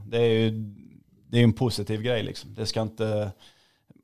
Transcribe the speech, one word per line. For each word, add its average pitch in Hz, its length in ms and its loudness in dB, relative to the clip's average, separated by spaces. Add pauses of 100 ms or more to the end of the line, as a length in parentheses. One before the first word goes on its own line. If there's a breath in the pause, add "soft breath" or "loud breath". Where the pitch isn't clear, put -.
Det 117 100 -4
är 117 120 4
ju, 113 220 4 (800)
det 117 80 2
är - 20 6
ju 120 40 8
en 113 100 6
positiv 107 480 -2
grej, 117 220 -2
liksom. - 300 -12
Det 107 120 -6
ska 110 160 -2
inte, 107 500 -2 (720 soft breath)